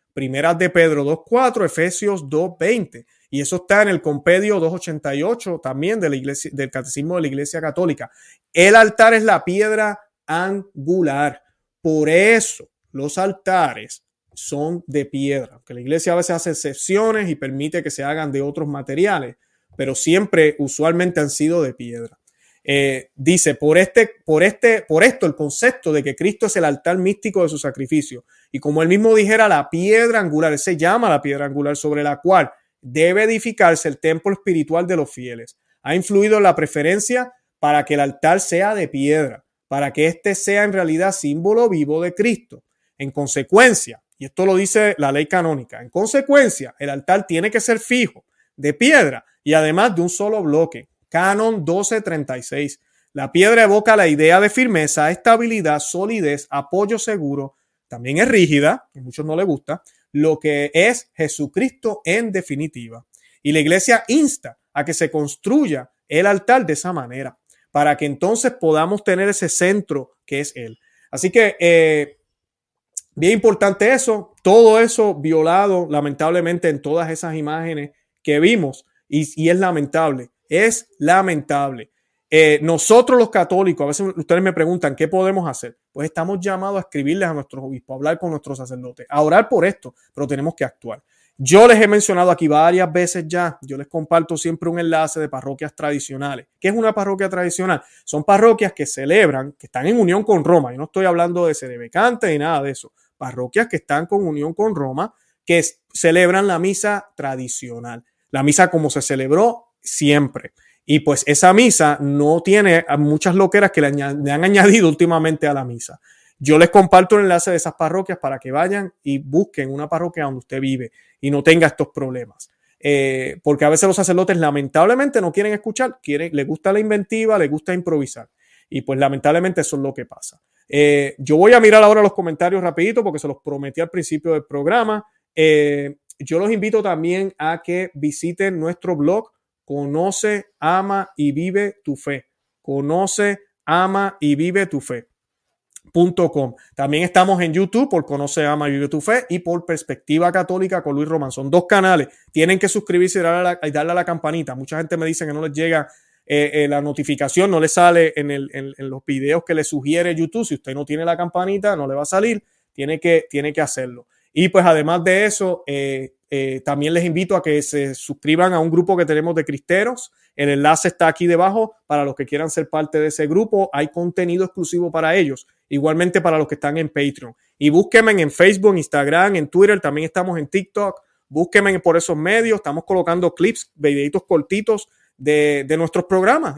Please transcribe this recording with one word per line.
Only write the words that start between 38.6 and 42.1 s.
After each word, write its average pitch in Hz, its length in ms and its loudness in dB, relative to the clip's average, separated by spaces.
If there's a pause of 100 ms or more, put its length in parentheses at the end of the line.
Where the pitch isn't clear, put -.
de 180 120 -4
piedra, 139 580 -2 (220)
para 139 240 -4
que 151 160 0
éste 185 280 -4
sea 202 280 0
en 202 100 -2
realidad 180 400 0
símbolo 190 560 0
vivo 156 320 -2
de 175 120 -6